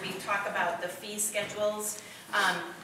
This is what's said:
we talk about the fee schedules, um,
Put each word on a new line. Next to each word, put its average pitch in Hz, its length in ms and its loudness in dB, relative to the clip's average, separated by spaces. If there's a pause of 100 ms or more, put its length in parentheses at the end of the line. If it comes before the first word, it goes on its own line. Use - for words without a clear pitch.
we 185 160 -4
talk 202 300 0
about 175 340 2
the 180 60 -2
fee 208 320 -6
schedules, 208 800 0 (320)
um, 185 220 6 (280)